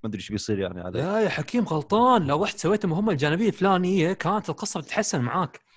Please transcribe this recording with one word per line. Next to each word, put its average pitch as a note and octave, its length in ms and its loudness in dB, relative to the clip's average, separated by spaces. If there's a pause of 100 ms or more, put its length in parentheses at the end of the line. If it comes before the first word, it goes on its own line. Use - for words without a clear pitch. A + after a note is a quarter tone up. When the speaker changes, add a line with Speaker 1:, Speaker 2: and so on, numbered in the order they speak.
Speaker 1:
ما A2+ 80 -4
أدري G2+ 80 -8
إيش F#2 140 -10
بيصير G#2 260 -2
يعني F2+ 220 -4
على F2+ 200 -6
Speaker 2:
لا G3 200 0
يا G#3 80 2
حكيم G3+ 360 -2
غلطان، G3+ 640 2
لو D3 180 0
رحت - 140 -6
سويت G#3 260 0
المهمة F#3+ 280 2
الجانبية D#3 360 2
الفلانية F#3 640 2
كانت F#3+ 360 -2
القصة E3+ 320 -6
بتتحسن - 400 -2
معاك. C3 400 -2 (160)